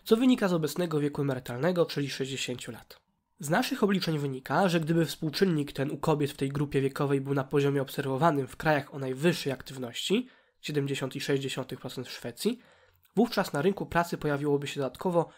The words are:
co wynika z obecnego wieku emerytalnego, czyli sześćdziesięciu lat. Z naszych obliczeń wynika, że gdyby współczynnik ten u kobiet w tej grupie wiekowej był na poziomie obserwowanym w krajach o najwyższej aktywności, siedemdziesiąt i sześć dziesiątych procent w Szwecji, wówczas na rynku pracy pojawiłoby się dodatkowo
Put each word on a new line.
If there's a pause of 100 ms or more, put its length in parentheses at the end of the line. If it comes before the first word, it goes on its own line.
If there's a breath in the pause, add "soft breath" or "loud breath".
co
wynika
z
obecnego
wieku
emerytalnego,
czyli
sześćdziesięciu
lat. (380)
Z
naszych
obliczeń
wynika,
że
gdyby
współczynnik
ten
u
kobiet
w
tej
grupie
wiekowej
był
na
poziomie
obserwowanym
w
krajach
o
najwyższej
aktywności, (320 loud breath)
siedemdziesiąt
i
sześć
dziesiątych
procent
w
Szwecji, (580 soft breath)
wówczas
na
rynku
pracy
pojawiłoby
się
dodatkowo